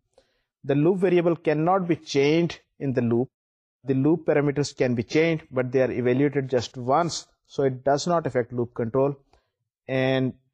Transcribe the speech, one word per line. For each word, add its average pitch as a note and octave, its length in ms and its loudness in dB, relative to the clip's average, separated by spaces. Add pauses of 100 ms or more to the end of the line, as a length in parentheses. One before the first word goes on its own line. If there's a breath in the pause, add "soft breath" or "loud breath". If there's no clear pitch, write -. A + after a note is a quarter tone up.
(640)
The C#3 120 0
loop E3+ 240 2
variable F3 360 2
cannot E3+ 520 0
be E3 80 0
changed D#3 640 0 (200)
in C#3 140 -4
the B2 80 -2
loop. A#2+ 280 0 (540)
The C3+ 100 -2
loop D3+ 320 0
parameters C#3+ 500 0
can B2 200 0
be A#2+ 80 -2
changed, D#3+ 480 0
but B2+ 200 -4
they C3 100 2
are B2 100 0
evaluated C3 580 0
just B2 280 -2
once, C#3 500 -2 (200)
so - 160 -4
it B2+ 200 -2
does C#3 240 0
not E3 200 0
affect B2 260 -4
loop A#2+ 200 -4
control. C3+ 420 -2 (720)
And, C3 460 0 (200)